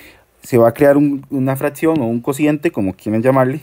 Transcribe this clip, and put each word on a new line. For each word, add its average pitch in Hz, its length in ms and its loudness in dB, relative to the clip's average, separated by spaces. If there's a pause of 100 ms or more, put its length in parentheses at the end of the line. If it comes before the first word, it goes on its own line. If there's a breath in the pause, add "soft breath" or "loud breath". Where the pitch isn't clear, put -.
(440 loud breath)
Se - 120 -2
va 117 120 6
a 117 40 0
crear 147 240 4
un, 143 340 0
una 135 260 -2
fracción 147 440 -2
o 117 60 -2
un 117 140 -2
cociente, 147 500 -2
como 98 240 -4
quieran 110 280 -4
llamarle, 131 400 0